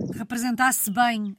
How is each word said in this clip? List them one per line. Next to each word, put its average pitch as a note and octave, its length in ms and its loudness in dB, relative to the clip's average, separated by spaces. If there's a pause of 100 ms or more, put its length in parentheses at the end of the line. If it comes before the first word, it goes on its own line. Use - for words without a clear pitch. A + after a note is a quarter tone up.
(140)
representasse A#3+ 800 0
bem G#3+ 480 2